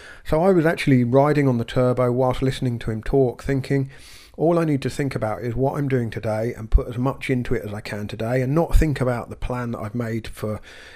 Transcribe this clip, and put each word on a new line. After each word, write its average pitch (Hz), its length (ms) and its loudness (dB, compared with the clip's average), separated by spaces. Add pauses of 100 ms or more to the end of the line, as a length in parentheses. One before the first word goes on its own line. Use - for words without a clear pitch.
(260)
so 156 180 2
I 196 80 6
was 165 140 4
actually 135 400 4
riding 139 420 4
on 123 120 2
the 117 40 -2
turbo 123 480 2
whilst 127 300 0
listening 131 380 -2
to - 120 -4
him 110 120 -6
talk, 135 380 2
thinking, 139 480 0 (460)
all 170 220 2
I 165 80 2
need 147 160 0
to 127 80 -4
think 139 240 -4
about 107 300 -4
is 120 100 -4
what 131 240 -2
I'm 143 100 -2
doing 123 220 0
today 110 460 -4
and 110 160 -10
put 135 160 4
as 113 100 -8
much 127 320 -2
into 123 240 0
it 117 100 -2
as 104 80 -8
I 101 100 -8
can 104 260 -8
today 113 340 -2
and 135 140 0
not 165 200 2
think 156 240 4
about 120 300 -2
the 107 60 -12
plan 123 360 -6
that 117 80 -8
I've 104 140 -8
made 113 340 -6
for, 107 320 -6 (360)